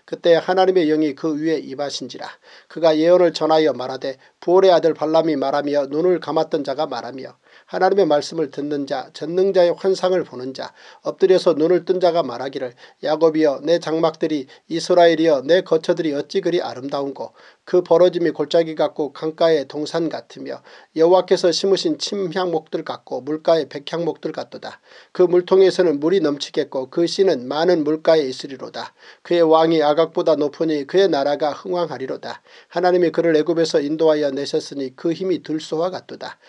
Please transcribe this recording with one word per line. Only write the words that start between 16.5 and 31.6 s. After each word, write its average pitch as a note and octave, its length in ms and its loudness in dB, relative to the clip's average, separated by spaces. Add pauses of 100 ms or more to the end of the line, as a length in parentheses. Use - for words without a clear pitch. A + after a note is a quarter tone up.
아름다운고, C3+ 720 -10 (320)
그 F3+ 180 2
벌어짐이 E3+ 500 2
골짜기 D#3+ 420 -2
같고 D3+ 400 -4
강가의 D#3+ 540 0
동산 D#3 420 -6
같으며 C3+ 520 -14 (340)
여호와께서 F3+ 540 4
심으신 F#3 480 0
침향목들 F3 880 -6
같고 B2+ 380 -10
물가의 D#3 480 0
백향목들 D#3 640 -8
같도다. - 480 -14 (320)
그 F#3 100 2
물통에서는 F3+ 760 4
물이 E3+ 220 0
넘치겠고 C#3+ 720 -4
그 E3+ 160 -2
씨는 E3 420 0
많은 D#3+ 360 0
물가에 D#3 360 2
있으리로다. C3 720 -10 (300)
그의 F3 180 0
왕이 D#3+ 420 4
아각보다 D#3+ 540 0
높으니 D3 500 -4
그의 F#3+ 220 2
나라가 C#3+ 440 -2
흥왕하리로다. C#3+ 920 -8 (260)